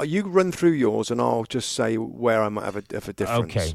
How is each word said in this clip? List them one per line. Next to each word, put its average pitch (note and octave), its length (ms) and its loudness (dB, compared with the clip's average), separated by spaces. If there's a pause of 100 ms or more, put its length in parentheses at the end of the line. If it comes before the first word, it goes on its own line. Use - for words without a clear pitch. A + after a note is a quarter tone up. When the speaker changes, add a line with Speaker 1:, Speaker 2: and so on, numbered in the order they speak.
Speaker 1:
you E3+ 160 0
run F#3 300 2
through E3+ 220 4
yours A2 360 2
and A#2+ 100 -2
I'll A#2+ 260 2
just - 260 -4
say A2+ 260 0
where A2+ 460 2
I G#2+ 60 0
might G#2 160 -4
have G2+ 100 -6
a, G#2 80 -8 (100)
have - 160 -8
a G2 40 -8
difference. A2+ 320 -2
Speaker 2:
Okay, E2 300 -4